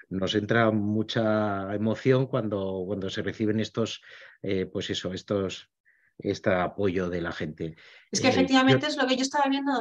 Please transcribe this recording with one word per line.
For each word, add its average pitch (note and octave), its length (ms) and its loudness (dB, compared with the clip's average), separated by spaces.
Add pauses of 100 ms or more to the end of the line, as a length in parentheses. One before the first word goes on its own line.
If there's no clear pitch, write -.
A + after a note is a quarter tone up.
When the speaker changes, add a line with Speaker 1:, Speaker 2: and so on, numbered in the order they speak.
Speaker 1:
nos F#2 260 -2
entra A2 380 4
mucha G#2+ 1040 0
emoción A2+ 520 2
cuando, G2+ 600 -2
cuando G2 240 -4
se G#2 120 -4
reciben G#2+ 380 0
estos, G#2+ 420 -4 (400)
eh, F#2+ 240 -2
pues F#2 240 -6
eso, F#2 220 -6
estos, F#2+ 580 -4 (480)
este G2+ 320 -2
apoyo F#2 580 0
de F2 120 -4
la E2+ 120 -4
gente. D#2+ 440 -8 (340)
Speaker 2:
Es G3 100 -2
que C4 80 2
Speaker 1:
Eh, - 40 6
yo - 40 0
Speaker 2:
efectivamente C4 500 4
es D4+ 100 -4
lo C4+ 100 2
que B3+ 100 2
yo B3 60 0
estaba C#4 260 2
viendo C#4 320 0